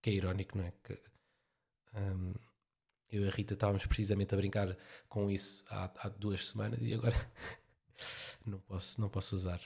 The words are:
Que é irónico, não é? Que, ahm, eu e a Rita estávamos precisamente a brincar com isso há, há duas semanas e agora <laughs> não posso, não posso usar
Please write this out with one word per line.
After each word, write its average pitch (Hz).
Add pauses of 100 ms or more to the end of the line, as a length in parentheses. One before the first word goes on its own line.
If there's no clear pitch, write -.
Que 113
é 101
irónico, 95
não 92
é? 87 (100)
Que, - (920)
ahm, 95 (760)
eu 101
e 98
a -
Rita 101
estávamos 101
precisamente 101
a -
brincar 98 (320)
com 101
isso -
há, 95
há 104
duas 101
semanas 110
e 113
agora 117 (680)
<laughs> -
não 98
posso, -
não 101
posso 98
usar 90